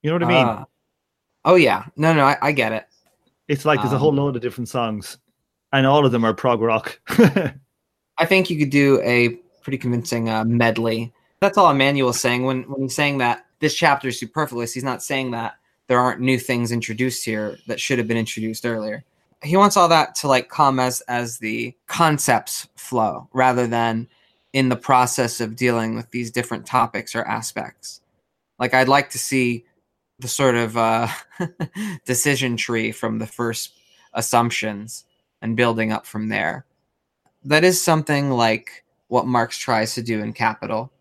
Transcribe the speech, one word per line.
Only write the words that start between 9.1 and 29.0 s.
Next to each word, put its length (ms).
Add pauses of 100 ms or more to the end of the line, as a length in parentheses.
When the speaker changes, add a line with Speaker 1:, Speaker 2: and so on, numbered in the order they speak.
Speaker 2:
pretty 160
convincing, 500
uh, 160
medley. 720 (260)
That's 160
all 140
Emmanuel's 500
saying. 240
When, 200
when 180
he's 120
saying 240
that 280 (140)
this 140
chapter 340
is 100
superfluous, 560
he's 100
not 180
saying 280
that 240 (320)
there 120
aren't 220
new 180
things 340
introduced 520
here 320 (120)
that 120
should 180
have 100
been 80
introduced 500
earlier. 380 (380)
He 140
wants 200
all 120
that 280
to, 120
like, 220
come 280
as, 240
as 360
the 360 (120)
concepts 880
flow 580
rather 340
than 420 (440)
in 160
the 80
process 640
of 160
dealing 380
with 160
these 200
different 360
topics 480
or 100
aspects. 760 (580)
Like, 160
I'd 140
like 220